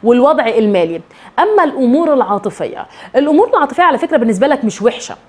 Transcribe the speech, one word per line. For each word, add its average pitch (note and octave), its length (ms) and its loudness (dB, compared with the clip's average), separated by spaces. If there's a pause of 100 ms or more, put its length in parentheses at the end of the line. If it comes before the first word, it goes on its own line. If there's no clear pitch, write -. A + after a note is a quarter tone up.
والوضع B3 440 4
المالي. F#3+ 540 0 (380)
اما G4+ 240 2
الامور C#4+ 500 0
العاطفيه، G3 720 -4 (300)
الامور D4+ 340 2
العاطفيه D4+ 340 0
على D#4 140 2
فكره D#4+ 200 -2
بالنسبه A3+ 300 0
لك C4+ 180 -2
مش G3+ 160 -6
وحشه - 340 -4 (120)